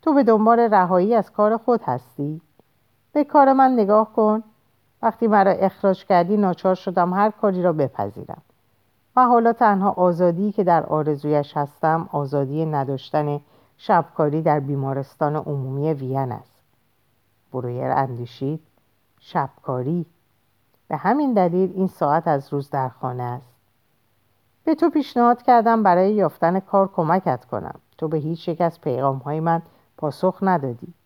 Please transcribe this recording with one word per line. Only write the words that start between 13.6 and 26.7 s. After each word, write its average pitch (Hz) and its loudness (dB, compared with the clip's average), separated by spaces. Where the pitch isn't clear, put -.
شبکاری 160 -2
در 151 0
بیمارستان 139 -4
عمومی 139 -6
وین 135 -6
است.» - -18
برویر 127 -6
اندیشید. 135 -4
«شبکاری؟ 143 -6
به 156 -6
همین 254 0
دلیل 185 0
این 190 -2
ساعت 165 -2
از 143 -2
روز 143 -6
در 131 -4
خانه 123 -8
است.» 123 -8
«به 320 0
تو 330 0
پیشنهاد 240 0
کردم 226 4
برای 190 4
یافتن 180 0
کار 196 0